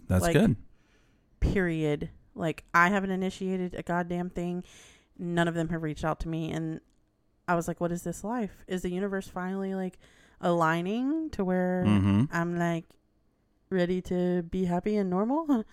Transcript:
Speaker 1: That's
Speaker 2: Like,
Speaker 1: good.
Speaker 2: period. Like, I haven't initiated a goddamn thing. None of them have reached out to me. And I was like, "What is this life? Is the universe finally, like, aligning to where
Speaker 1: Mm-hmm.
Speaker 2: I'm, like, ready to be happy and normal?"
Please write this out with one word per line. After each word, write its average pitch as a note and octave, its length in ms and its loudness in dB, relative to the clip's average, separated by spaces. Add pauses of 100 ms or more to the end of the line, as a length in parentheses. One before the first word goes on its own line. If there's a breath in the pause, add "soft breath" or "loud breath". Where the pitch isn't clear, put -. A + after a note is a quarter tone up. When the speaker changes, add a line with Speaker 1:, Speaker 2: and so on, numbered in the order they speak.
Speaker 1:
That's F#2 140 4
Speaker 2:
Like, E3+ 120 2
Speaker 1:
good. F3+ 220 6 (840)
Speaker 2:
period. D#3+ 680 0 (240)
Like, E3+ 300 -4 (100)
I F3 140 8
haven't G3 220 0
initiated F#3 640 -2
a - 80 -8
goddamn F3 480 -2
thing. F3 340 -6 (540 soft breath)
None E3+ 300 0
of E3 60 -4
them E3 160 -2
have E3 120 -4
reached D#3 220 -4
out D#3 160 0
to - 80 -6
me. D#3+ 240 -4
And D#3+ 280 -6 (680)
I F3 60 2
was E3+ 140 -2
like, E3+ 120 -6
"What E3+ 120 -2
is F3 100 -6
this E3+ 220 -8
life? A3 420 -6
Is F#3 160 -6
the F3+ 80 -4
universe G3 380 -4
finally, F#3+ 460 -6
like, F#3 240 -6 (420 soft breath)
aligning F#3 920 0
to G3+ 140 -2
where F#3 420 2
Speaker 1:
Mm-hmm. G2+ 460 4
Speaker 2:
I'm, E3+ 260 -2
like, E3+ 260 0 (840)
ready F#3 320 2
to F3+ 400 2
be F3+ 240 -2
happy F3+ 300 0
and G3 140 0
normal?" A#3+ 640 2